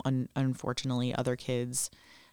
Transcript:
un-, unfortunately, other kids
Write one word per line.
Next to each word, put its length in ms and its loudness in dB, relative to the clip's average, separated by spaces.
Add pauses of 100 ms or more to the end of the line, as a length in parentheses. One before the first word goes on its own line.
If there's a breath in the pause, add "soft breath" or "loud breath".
un-, 280 2
unfortunately, 800 0
other 220 0
kids 540 -2 (440 soft breath)